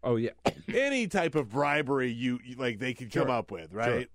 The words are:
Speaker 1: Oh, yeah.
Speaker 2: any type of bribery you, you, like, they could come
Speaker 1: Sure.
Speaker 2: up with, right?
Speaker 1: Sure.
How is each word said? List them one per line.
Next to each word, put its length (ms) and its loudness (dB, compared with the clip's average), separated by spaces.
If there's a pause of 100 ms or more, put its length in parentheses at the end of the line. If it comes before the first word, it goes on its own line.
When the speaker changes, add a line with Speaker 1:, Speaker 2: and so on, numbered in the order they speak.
Speaker 1:
Oh, 120 2
yeah. 160 0 (420)
Speaker 2:
any 340 2
type 280 0
of 140 0
bribery 600 2
you, 340 0
you, 100 -12
like, 240 -2
they 140 -2
could 180 -12
come 160 2
Speaker 1:
Sure. 40 2
Speaker 2:
up 200 -2
with, 220 -10
right? 140 0
Speaker 1:
Sure. 280 0